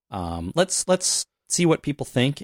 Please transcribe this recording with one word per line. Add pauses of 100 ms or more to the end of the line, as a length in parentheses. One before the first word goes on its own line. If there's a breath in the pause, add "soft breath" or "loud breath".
(100)
um,
let's,
let's (220)
see
what
people
think